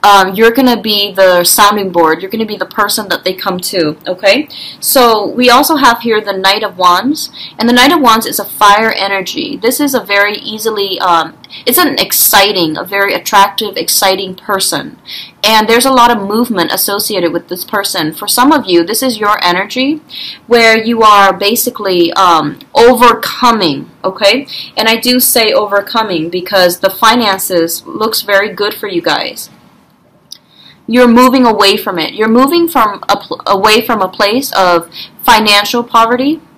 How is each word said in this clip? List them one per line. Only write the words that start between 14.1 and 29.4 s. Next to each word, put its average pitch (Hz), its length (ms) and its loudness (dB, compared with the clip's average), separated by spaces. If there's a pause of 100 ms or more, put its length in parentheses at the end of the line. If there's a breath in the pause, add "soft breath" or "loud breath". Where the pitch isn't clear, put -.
person. - 640 -6 (460 loud breath)
And 220 240 2
there's 233 180 2
a 269 60 2
lot 240 180 4
of 208 180 -2
movement 208 440 -2
associated 190 600 -4
with 170 160 -6
this 180 160 -10
person. 196 480 -4
For 208 160 -12
some 262 240 2
of 269 140 0
you, 170 180 2
this 214 200 -4
is 240 160 -4
your 208 240 0
energy 226 580 -2 (460 loud breath)
where 226 360 4
you 226 200 0
are 202 280 6
basically, 196 840 -2
um, 165 440 2 (160)
overcoming, 220 1160 2 (120)
okay? 214 440 -2 (280 loud breath)
And 220 140 -2
I 226 60 2
do 247 240 -2
say 226 320 0
overcoming 202 800 -2
because 180 480 0
the 190 100 0
finances 196 960 -2
looks 220 380 -4
very 202 260 0
good 202 240 -6
for - 140 -10
you 170 140 -4
guys. - 500 -6 (1400 loud breath)